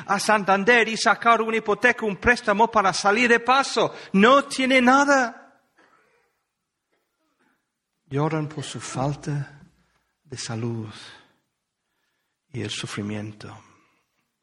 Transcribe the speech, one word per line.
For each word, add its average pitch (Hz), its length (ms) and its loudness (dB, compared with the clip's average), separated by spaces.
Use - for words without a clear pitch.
a 196 140 -2
Santander 214 680 2
y 226 80 -6
sacar 226 440 2
una 220 140 -4
hipoteca, 226 500 0
un 196 120 -4
préstamo 220 520 2
para 190 220 2
salir 220 380 2
de 233 100 4
paso. 247 560 0
No 247 320 6
tiene 262 380 0
nada. 262 840 2
Lloran 151 420 -4
por 135 160 -12
su - 160 -12
falta 143 800 -6
de 127 160 -18
salud 113 560 -8
y 127 80 -10
el 104 120 -8
sufrimiento. 107 840 -10